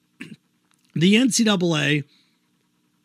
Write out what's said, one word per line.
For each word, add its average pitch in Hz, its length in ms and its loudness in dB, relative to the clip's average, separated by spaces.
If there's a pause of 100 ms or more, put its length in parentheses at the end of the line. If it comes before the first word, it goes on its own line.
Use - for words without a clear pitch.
(200)
<clears throat> - 100 -20 (640)
The 185 200 4
N 247 140 2
C 233 120 -2
double 180 340 0
A 147 280 -2 (1000)